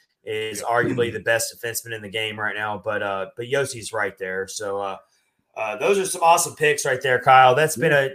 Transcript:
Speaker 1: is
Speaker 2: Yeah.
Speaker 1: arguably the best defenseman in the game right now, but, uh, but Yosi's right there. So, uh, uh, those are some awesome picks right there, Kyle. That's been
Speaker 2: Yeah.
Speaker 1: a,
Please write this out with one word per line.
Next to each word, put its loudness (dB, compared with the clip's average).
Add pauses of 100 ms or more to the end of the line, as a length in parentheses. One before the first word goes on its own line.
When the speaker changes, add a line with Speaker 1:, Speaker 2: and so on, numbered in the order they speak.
(240)
Speaker 1:
is -6
Speaker 2:
Yeah. -10
Speaker 1:
arguably 0
the -8
best -2
defenseman -8
in -10
the -12
game -6
right -4
now, -4
but, -4
uh, -4 (100)
but -10
Yosi's -4
right -4
there. -6
So, -6
uh, -6 (580)
uh, -6
those 2
are 0
some -6
awesome 4
picks 0
right 0
there, 2
Kyle. 8
That's 2
been 2
Speaker 2:
Yeah. 6
Speaker 1:
a, -6